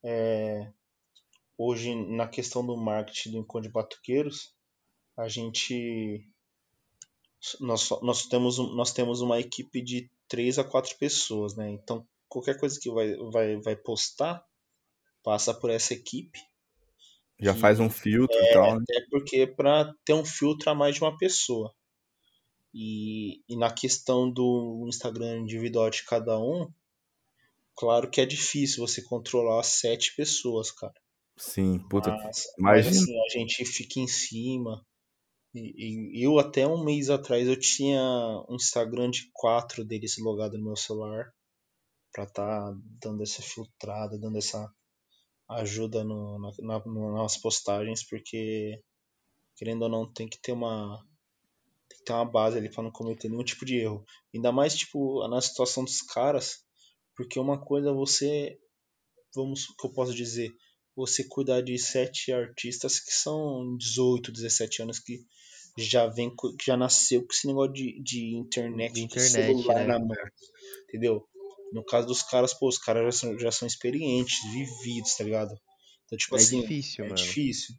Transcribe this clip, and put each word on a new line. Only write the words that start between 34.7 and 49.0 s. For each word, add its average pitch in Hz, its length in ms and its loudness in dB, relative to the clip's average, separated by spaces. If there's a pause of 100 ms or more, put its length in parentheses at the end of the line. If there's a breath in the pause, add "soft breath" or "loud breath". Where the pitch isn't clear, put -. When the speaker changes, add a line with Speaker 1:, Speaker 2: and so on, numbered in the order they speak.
Speaker 1:
E, 110 680 -8
e 123 60 4
eu 147 120 8
até 139 280 4
um 160 180 0
mês 147 260 0
atrás 127 380 2
eu 127 100 4
tinha 139 420 2 (480)
um 123 80 -8
Instagram 123 540 0
de - 220 -6
quatro 117 520 0
deles 107 340 -6
logado 107 400 -2
no 107 80 -6
meu 107 100 -6
celular 107 560 -6 (800)
pra 101 140 -8
tá 101 480 -4 (280)
dando 107 200 -6
essa 104 200 -8
filtrada, 107 760 -10
dando 107 200 -4
essa 104 320 -6 (760)
ajuda 110 560 -4
no, 104 360 -8
na, 101 200 -10
na, 110 260 -6
no, 107 300 -4
nas 107 220 -2
postagens, 110 680 -2
porque, 110 760 -6 (760)